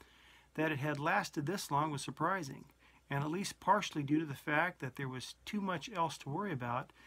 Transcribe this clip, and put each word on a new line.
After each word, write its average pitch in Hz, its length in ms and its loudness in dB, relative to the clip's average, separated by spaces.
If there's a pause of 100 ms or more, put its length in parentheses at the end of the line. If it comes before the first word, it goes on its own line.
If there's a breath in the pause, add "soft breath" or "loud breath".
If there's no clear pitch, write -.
(540 loud breath)
That 156 180 2
it 147 80 0
had 147 180 0
lasted 160 480 0
this 185 240 -2
long 151 220 2
was 139 100 -4
surprising, 156 640 -2 (440 soft breath)
and 139 120 0
at 151 100 0
least 190 280 -4
partially 180 440 4
due 147 180 4
to 165 40 -2
the 143 80 -6
fact 156 460 0
that 127 160 -6
there 135 140 -4
was 127 340 -8
too - 160 -4
much 185 300 -2
else 170 300 0
to - 100 -10
worry 180 240 -2
about, 120 400 -2 (140)